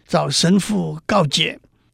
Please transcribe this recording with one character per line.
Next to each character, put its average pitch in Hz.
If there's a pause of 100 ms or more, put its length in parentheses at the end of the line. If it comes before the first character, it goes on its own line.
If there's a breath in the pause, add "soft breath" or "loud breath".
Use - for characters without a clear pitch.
找 151
神 175
父 170
告 208
解， 160 (360)